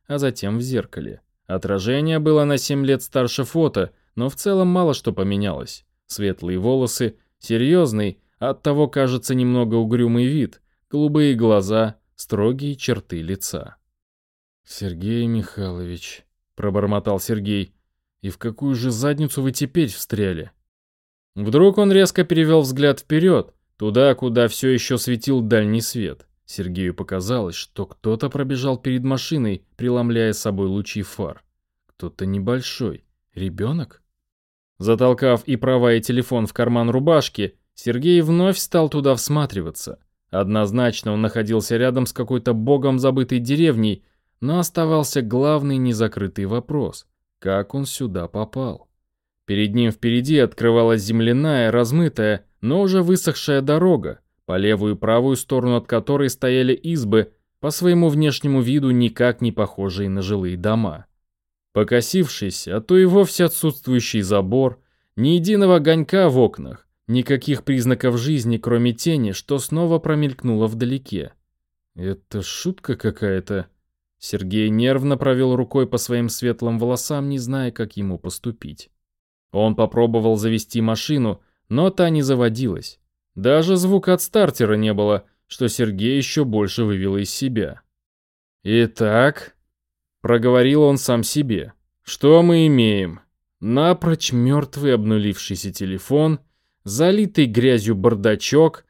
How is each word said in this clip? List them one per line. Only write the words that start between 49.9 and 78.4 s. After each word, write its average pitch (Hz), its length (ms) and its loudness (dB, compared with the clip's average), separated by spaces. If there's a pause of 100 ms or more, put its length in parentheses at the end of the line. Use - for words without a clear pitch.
впереди 120 500 0
открывалась 113 600 2
земляная, 117 680 0
размытая, 117 760 0 (160)
но 151 220 0
уже 190 200 2
высохшая 160 600 0
дорога, 147 580 0 (240)
по 90 140 -2
левую 104 360 2
и - 40 -6
правую 120 380 2
сторону 123 400 0
от 117 100 -4
которой 139 420 0
стояли 127 460 0
избы, 113 580 0 (260)
по 147 120 -4
своему 175 400 4
внешнему 143 500 2
виду 131 300 2
никак 123 500 2
не 117 100 0
похожие 98 600 -4
на 98 100 -4
жилые 92 380 -4
дома. 107 480 -2 (640)
Покосившись, 120 960 0
а 107 140 -4
то 185 160 4
и 185 80 8
вовсе 185 380 4
отсутствующий 127 760 0
забор, 104 640 0 (340)
ни 123 120 2
единого 185 480 4
огонька 160 520 4
в 127 100 2
окнах, 69 480 0 (200)
никаких 131 580 -2
признаков 127 540 0
жизни, 120 400 -2
кроме 120 340 0
тени, 120 400 -2
что - 260 -4
снова 165 400 0
промелькнула 135 680 -2
вдалеке. 113 640 -6 (640)
«Это 95 480 -8
шутка - 540 -8
какая-то?» 98 720 -4 (500)
Сергей 101 500 -2
нервно 131 480 0
провел 131 400 0
рукой 127 300 0
по 123 100 -4
своим 120 320 -2
светлым 117 500 -4
волосам, 135 520 -4
не 139 80 -4
зная, 127 320 -4
как 107 260 -8
ему 95 220 -4
поступить. - 720 -12 (600)